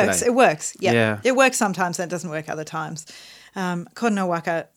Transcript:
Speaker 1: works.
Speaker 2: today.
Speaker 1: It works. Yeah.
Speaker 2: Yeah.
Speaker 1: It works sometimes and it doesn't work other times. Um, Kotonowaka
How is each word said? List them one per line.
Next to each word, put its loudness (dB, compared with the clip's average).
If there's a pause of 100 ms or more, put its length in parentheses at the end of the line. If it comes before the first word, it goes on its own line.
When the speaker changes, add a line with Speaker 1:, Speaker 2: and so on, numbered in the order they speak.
Speaker 1:
works. 0
Speaker 2:
today. 0
Speaker 1:
It 4
works. 2
Yeah. 0
Speaker 2:
Yeah. 2
Speaker 1:
It 2
works 4
sometimes -2
and -6
it -12
doesn't -6
work -8
other -6
times. -10 (500)
Um, -4
Kotonowaka -2